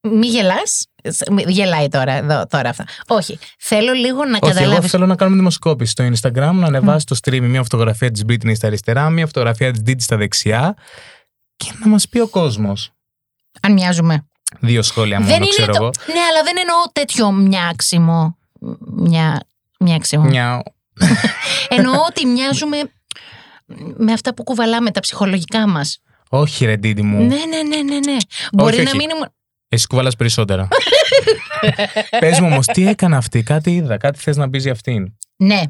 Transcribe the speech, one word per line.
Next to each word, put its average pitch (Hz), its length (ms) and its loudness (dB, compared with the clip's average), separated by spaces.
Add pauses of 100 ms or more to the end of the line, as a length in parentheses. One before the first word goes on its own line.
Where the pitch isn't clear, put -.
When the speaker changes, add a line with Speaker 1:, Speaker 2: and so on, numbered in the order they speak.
Speaker 1:
μη 220 260 2
γελάς. 233 580 0 (180)
Σ-, - 280 -6
μη, 196 160 2
γελάει 180 420 0
τώρα, 135 240 -2
εδώ, 139 340 -2
τώρα 131 220 -2
αυτά. - 160 -8 (220)
Όχι. 165 320 -2 (200)
Θέλω 220 340 0
λίγο 254 320 -2
να 240 180 -2
Speaker 2:
Όχι, - 80 4
εγώ - 20 2
Speaker 1:
καταλάβεις. 180 380 2
Speaker 2:
θέλω 185 160 2
να 185 80 4
κάνουμε 190 220 2
δημοσκόπηση 160 540 2
στο - 140 -2
Instagram, 123 500 0
να 185 120 2
ανεβάσει 147 420 2
Speaker 1:
Μμ. 135 60 -2
Speaker 2:
το 117 100 -4
stream 131 160 0
μια 123 220 2
φωτογραφία 113 480 0
της 107 180 -6
Britney 113 280 0
στα 110 100 -2
αριστερά, 120 440 0
μια 165 160 0
φωτογραφία 127 460 0
της 110 140 -4
Didi 127 140 0
στα 117 160 -2
δεξιά 107 600 -2 (800)
και - 220 -12
να 220 100 2
μας 214 200 4
πει 240 100 -2
ο 226 100 0
κόσμος. 107 600 -2 (720)
Speaker 1:
Αν 214 120 2
μοιάζουμε. 170 540 2 (340)
Speaker 2:
Δύο 117 220 2
σχόλια 104 380 0
μόνο, 104 100 2
Speaker 1:
Δεν - 120 4
είναι 403 80 0
Speaker 2:
ξέρω - 220 0
Speaker 1:
το, 101 100 2
Speaker 2:
εγώ. 117 80 -2 (160)
Speaker 1:
ναι, 330 140 -2 (100)
αλλά 320 140 2
δεν 349 140 -2
εννοώ 349 180 0 (160)
τέτοιο 247 400 0
μοιάξιμο. 170 1040 0 (600)
Μια... 160 440 2 (380)
Μοιάξιμο. 156 460 2
Speaker 2:
Μιαου. 123 380 0 (560)
Speaker 1:
<laughs> - 580 -4
Εννοώ 269 180 2 (140)
ότι 339 180 -4
μοιάζουμε 269 500 -2 (1200)
με 226 160 2
αυτά 226 220 -4
που - 80 -12
κουβαλάμε, 233 480 -2
τα 185 100 -4
ψυχολογικά 196 680 -2
μας. 147 300 -2 (300)
Speaker 2:
Όχι, 143 360 0
ρε 110 120 2
Ντίτι 104 260 -2
μου. 104 160 2
Speaker 1:
Ναι, 226 60 4
ναι, 311 380 0 (140)
ναι, 302 60 -2
ναι, 285 160 -2 (140)
ναι. 269 40 -2 (360)
Μπορεί 214 220 4
Speaker 2:
Όχι, 254 100 2
Speaker 1:
να 269 60 0
Speaker 2:
όχι. 277 80 0
Speaker 1:
μην 311 120 -2
ήμουν 320 220 -8 (360)
Speaker 2:
Εσύ 113 180 0
κουβαλάς 127 300 0
περισσότερα. 98 520 0 (760)
Speaker 1:
<laughs> - 760 -2
Speaker 2:
Πες 165 200 4
μου 180 120 4
όμως, 135 140 2
τι 185 220 2
έκανε 185 280 2
αυτή, 120 260 0
κάτι 156 320 0
είδα, 147 220 -2
κάτι 139 220 -2
θες 147 180 -2
να 143 140 -2
πεις 135 120 -4
για 135 100 -2
αυτήν. 110 400 -6 (240)
Speaker 1:
Ναι. 196 340 2